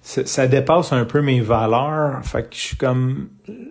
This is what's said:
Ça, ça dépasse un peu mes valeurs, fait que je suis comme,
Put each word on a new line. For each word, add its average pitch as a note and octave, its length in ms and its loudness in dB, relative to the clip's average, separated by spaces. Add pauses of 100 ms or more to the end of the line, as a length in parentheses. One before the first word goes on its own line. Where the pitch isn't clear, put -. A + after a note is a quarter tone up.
Ça, - 220 -4
ça C3 220 2
dépasse D3 460 2
un A#2+ 120 2
peu D3 160 0
mes C3 200 2
valeurs, B2+ 840 0
fait - 240 -4
que - 60 -20
je - 40 -12
suis - 180 -8
comme, B2+ 520 -2 (420)